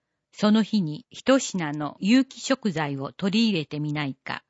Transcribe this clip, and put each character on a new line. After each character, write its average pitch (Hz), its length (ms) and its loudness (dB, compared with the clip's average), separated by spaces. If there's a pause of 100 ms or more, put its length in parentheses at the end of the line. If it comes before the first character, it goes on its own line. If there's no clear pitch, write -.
(320)
そ 208 180 4
の 220 120 6
日 208 180 0
に 156 300 -4
一 - 280 2
品 165 340 -4
の 151 260 -6
有 247 260 4
機 - 160 -20
食 254 300 -2
材 147 260 -4
を 135 160 -8
取 208 340 0
り - 20 2
入 190 100 0
れ 147 80 -4
て 151 140 -8
み 151 120 -2
な 151 120 -4
い 135 100 -6
か。 - 360 -10